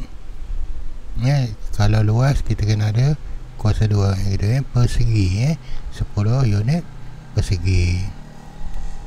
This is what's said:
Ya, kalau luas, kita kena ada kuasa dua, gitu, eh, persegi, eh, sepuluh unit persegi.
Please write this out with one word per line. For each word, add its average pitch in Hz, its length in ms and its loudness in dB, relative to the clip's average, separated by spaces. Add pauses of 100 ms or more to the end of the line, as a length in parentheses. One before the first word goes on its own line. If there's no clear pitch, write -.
(1200)
Ya, 127 320 2 (240)
kalau 107 300 4
luas, 123 420 2
kita - 160 0
kena 107 320 0
ada 135 240 2 (400)
kuasa 107 320 2
dua, 101 240 2 (160)
gitu, 95 160 0
eh, 131 160 2
persegi, 113 880 2
eh, 165 60 0 (340)
sepuluh 113 560 0
unit 110 400 0 (480)
persegi. 90 640 2 (1080)